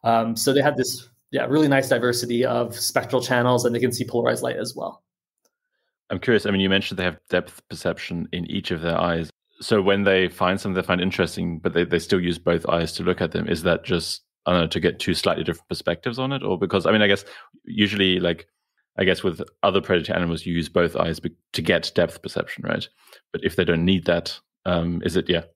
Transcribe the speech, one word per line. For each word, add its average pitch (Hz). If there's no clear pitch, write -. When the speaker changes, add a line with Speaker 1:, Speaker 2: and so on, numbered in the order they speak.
Speaker 1:
Um, 113
so -
they 139
have 117
this, -
yeah, 127
really 147
nice 135
diversity 120
of 117
spectral 123
channels, 123
and 120
they 120
can 123
see 127
polarized 120
light 127
as 120
well. -
Speaker 2:
I'm 92
curious, 110
I 107
mean, 98
you 95
mentioned 95
they 92
have 85
depth -
perception 85
in 87
each 98
of 82
their 85
eyes. 85
So 107
when 98
they 92
find 95
something 90
they 87
find 90
interesting, 90
but 85
they, 87
they 85
still 92
use 87
both 85
eyes 85
to -
look 90
at 85
them, 85
is 80
that 85
just, -
I 87
don't 87
know, 82
to 85
get 82
two 90
slightly 85
different 80
perspectives 101
on 131
it? 139
Or 101
because, 95
I 101
mean, 107
I 104
guess 98
usually, 98
like, 85
I 95
guess 90
with 82
other 95
predatory 85
animals, 85
you 87
use 82
both 85
eyes 82
be-, 82
to 80
get 82
depth -
perception, -
right? -
But -
if -
they 92
don't 82
need 92
that, 85
um, 85
is 82
it, 85
yeah. 85